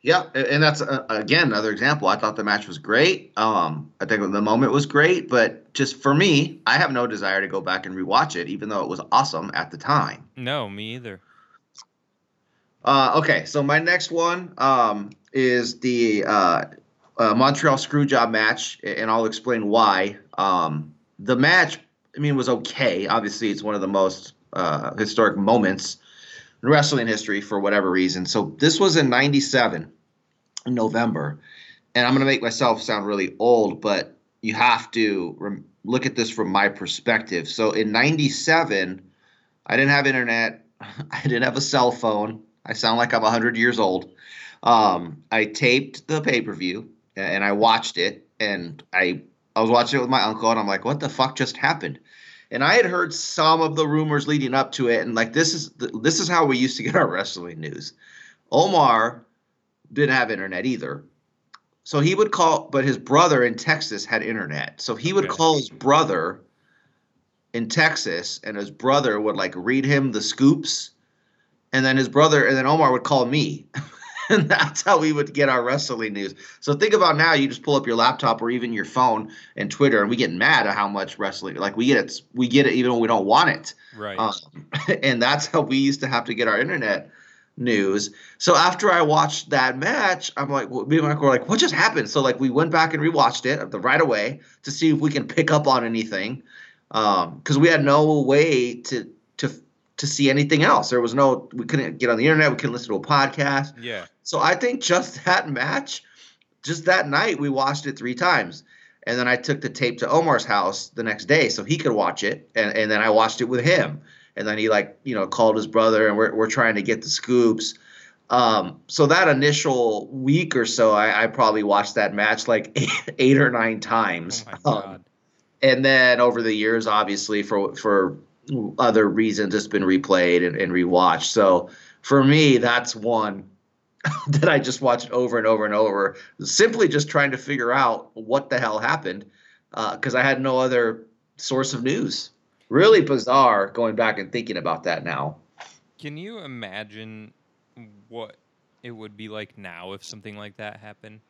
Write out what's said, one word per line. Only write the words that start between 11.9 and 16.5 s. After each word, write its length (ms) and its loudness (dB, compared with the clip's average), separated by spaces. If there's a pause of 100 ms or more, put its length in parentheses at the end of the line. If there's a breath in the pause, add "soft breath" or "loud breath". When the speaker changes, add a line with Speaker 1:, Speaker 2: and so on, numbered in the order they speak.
Speaker 1:
Uh, 320 2
okay, 300 0
so 160 -2
my 160 2
next 320 0
one, 480 -2
um, 520 2 (220)
is 480 0
the, 440 2
uh, 400 2 (520)